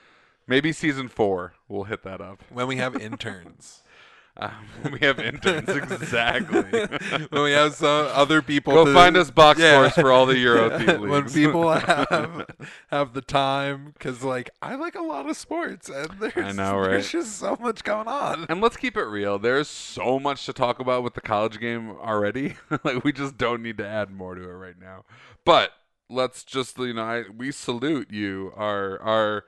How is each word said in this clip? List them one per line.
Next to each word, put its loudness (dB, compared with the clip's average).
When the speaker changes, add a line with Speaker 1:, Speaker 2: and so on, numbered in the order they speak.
Speaker 1:
maybe 2
season -4
four -2
we'll -8
hit -10
that -14
up. -18
Speaker 2:
When -6
we -4
have -4
interns. -14
<laughs> -20
Speaker 1:
Um, -10
<laughs> -20
when -8
we -10
have 2
interns, -4
exactly. -2
Speaker 2:
<laughs> -4
When 0
we 2
have 4
some 2
other 4
people -2
Speaker 1:
Go 10
Speaker 2:
to 4
Speaker 1:
find 10
us 4
box 8
Speaker 2:
Yeah. 8
Speaker 1:
scores -6
for 6
all 8
the 4
Euro 4
Speaker 2:
<laughs> -2
Speaker 1:
team 2
Speaker 2:
When -2
Speaker 1:
leagues. 0
Speaker 2:
people 4
Speaker 1:
<laughs> -
Speaker 2:
have, -2
have -4
the -8
time, -4
'cause, -10
like, -6
I -10
like -10
a -8
lot -8
of -6
sports, -10
and -10
there's, -6
Speaker 1:
I -6
know, -2
Speaker 2:
there's 0
Speaker 1:
right? -4
Speaker 2:
just -10
so -6
much -6
going -4
on. -6
Speaker 1:
And -4
let's 2
keep -6
it -2
real. -4
There's 0
so -4
much -6
to -8
talk -2
about -2
with -6
the -12
college -2
game -8
already. -4
<laughs> -6
Like, -2
we 0
just -8
don't -2
need -10
to -8
add -6
more -14
to -14
it -16
right -20
now. -20
But 4
let's -6
just, -8
you -6
know, -6
I, -6
we -12
salute -6
you, -8
our, -6
our, 0